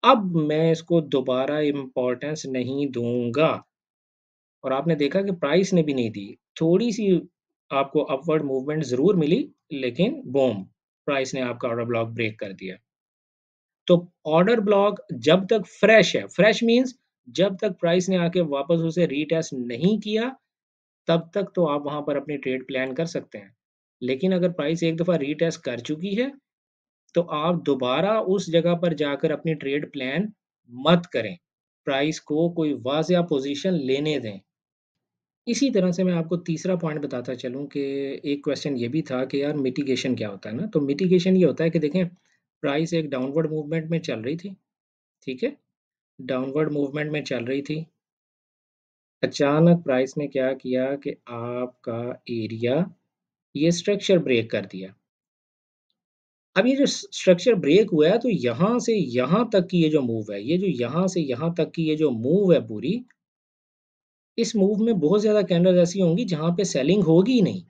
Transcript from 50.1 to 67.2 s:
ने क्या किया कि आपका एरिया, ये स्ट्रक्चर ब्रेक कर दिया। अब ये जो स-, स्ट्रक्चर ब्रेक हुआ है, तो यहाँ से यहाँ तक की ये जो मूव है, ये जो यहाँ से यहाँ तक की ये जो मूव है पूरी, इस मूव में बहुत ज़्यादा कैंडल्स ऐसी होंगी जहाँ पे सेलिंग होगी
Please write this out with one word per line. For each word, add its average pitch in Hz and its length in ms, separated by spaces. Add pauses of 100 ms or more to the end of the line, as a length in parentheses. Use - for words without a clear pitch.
ने 147 80
क्या 135 260
किया 131 440
कि 143 140 (180)
आपका 120 1000
एरिया, 117 640 (640)
ये 156 160
स्ट्रक्चर 196 460
ब्रेक 123 320
कर 101 160
दिया। 92 280 (1600)
अब 196 100
ये 269 100
जो 277 100
स-, - 260
स्ट्रक्चर 185 420
ब्रेक 175 360
हुआ 151 180
है, 214 100
तो 254 100
यहाँ 165 500
से 226 160
यहाँ 156 580
तक 185 140
की 180 160
ये 156 60
जो 151 140
मूव 110 300
है, 101 100
ये 151 160
जो 196 80
यहाँ 151 420
से 185 120
यहाँ 147 340
तक 156 160
की 165 140
ये 156 120
जो 151 140
मूव 156 420
है 127 140
पूरी, 123 380 (1300)
इस 226 180
मूव 202 260
में 220 180
बहुत 170 200
ज़्यादा 208 220
कैंडल्स 180 360
ऐसी 175 220
होंगी 180 240
जहाँ 165 260
पे 175 140
सेलिंग 170 400
होगी 180 280